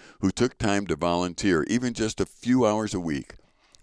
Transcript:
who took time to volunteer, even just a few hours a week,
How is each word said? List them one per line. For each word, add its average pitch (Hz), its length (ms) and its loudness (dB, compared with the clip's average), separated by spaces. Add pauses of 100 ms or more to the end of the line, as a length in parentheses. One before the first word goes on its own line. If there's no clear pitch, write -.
(200)
who 95 100 0
took - 260 0
time 101 300 0
to 85 100 -2
volunteer, 87 720 0
even 123 240 0
just 110 280 -4
a 95 60 0
few 123 380 2
hours 107 300 0
a 95 60 -4
week, 78 340 -6 (480)